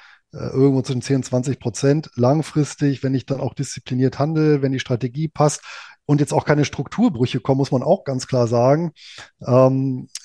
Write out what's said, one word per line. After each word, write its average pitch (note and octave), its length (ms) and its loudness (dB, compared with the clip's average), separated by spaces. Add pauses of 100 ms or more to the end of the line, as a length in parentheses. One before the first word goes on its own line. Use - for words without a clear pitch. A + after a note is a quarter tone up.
(320)
äh, D3 60 -14
irgendwo C3+ 440 2
zwischen B2 200 -4
zehn C#3 140 0
und B2+ 80 -2
zwanzig B2+ 340 -2
Prozent C#3+ 560 0
langfristig, C#3+ 880 0
wenn C3+ 120 -2
ich B2+ 120 -4
dann C#3 140 -4
auch C3 140 -6
diszipliniert C3 640 -4
handle, D3+ 440 2
wenn C3+ 100 0
die B2+ 80 -4
Strategie C3 480 -4
passt - 340 0 (440)
und C#3+ 140 2
jetzt D3 120 -2
auch - 140 0
keine D3 180 4
Strukturbrüche C#3 760 -2
kommen, C3+ 180 0
muss C#3 140 -2
man B2 100 2
auch - 220 0
ganz B2+ 220 -6
klar B2 200 0
sagen, C3+ 460 2 (540)
ähm, C3 640 2 (160)